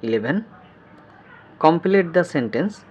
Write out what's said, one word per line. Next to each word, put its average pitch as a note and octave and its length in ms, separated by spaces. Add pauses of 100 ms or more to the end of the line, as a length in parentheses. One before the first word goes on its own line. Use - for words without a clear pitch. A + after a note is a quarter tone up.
eleven। A2+ 420 (1120)
Complete E3+ 540
the F3 120
sentence C#3 680